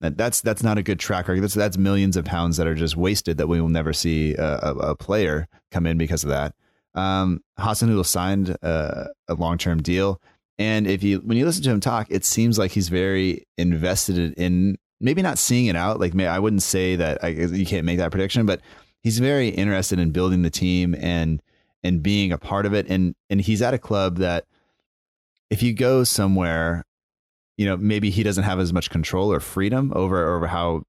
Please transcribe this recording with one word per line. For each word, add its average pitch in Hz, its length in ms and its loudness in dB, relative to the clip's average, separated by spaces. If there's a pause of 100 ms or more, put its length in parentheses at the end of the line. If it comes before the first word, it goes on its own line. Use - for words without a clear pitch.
that, 78 160 -4
that's, 117 240 -2
that's 110 220 -2
not 107 160 2
a 95 40 0
good 95 160 -2
track 90 280 -4
record. 92 160 0
That's, 98 100 0
that's 101 240 0
millions 98 400 4
of 82 80 -2
pounds 85 320 0
that 82 100 2
are 82 80 0
just 78 220 -2
wasted 87 400 0
that 76 100 0
we 85 140 2
will 82 80 2
never 80 240 0
see 78 400 0
a, 76 300 -2
a, 71 120 -2
a 71 200 -2
player 82 520 -2 (220)
come 85 160 -2
in 82 120 0
because 80 260 -2
of 71 60 -4
that. 71 260 -4 (400)
Um, 95 480 -2 (160)
Hasenhüttl 107 460 2
signed, 95 580 -2
uh, 80 420 -2 (220)
a 85 80 -4
long-term 82 480 -2
deal. 92 360 0 (380)
And 110 280 0
if 95 160 0
you, 98 180 2
when 113 180 -2
you 135 80 2
listen 175 180 -2
to 127 80 2
him 104 80 2
talk, 113 300 -2
it 95 160 -2
seems 113 340 2
like 95 120 0
he's 90 180 0
very 95 580 0 (100)
invested 87 600 0
in, 82 160 0
in, 90 440 2 (220)
maybe 147 220 0
not 165 160 -2
seeing 123 300 2
it 90 80 0
out. 92 240 0
Like, 85 140 0
may-, 92 140 2
I 87 120 0
wouldn't 101 240 2
say 92 340 0
that, 80 260 -2
I, 82 60 -2
you 87 360 0
can't 85 200 -2
make 87 140 0
that 82 120 0
prediction, 98 340 0
but 95 140 0 (420)
he's 113 180 0
very 131 300 2
interested 95 480 0
in 85 140 2
building 90 300 2
the 82 80 2
team 90 500 0
and, 82 420 0 (420)
and 87 200 0
being 101 280 2
a 85 60 -2
part 101 280 -2
of 101 80 -2
it. 101 160 0
And, 92 260 0 (140)
and 98 100 2
he's 104 220 2
at 123 120 2
a 120 60 0
club 95 380 -2
that 87 280 0 (1040)
if 107 140 -2
you 120 100 2
go 127 300 4
somewhere, 85 840 0 (720)
you 104 80 0
know, 98 100 0
maybe 104 340 0
he 98 140 2
doesn't 98 200 0
have 95 160 0
as 87 120 0
much 90 180 -2
control 92 440 0
or 73 60 0
freedom 123 560 -2
over, 90 400 0
over 82 120 -2
how, 85 420 -2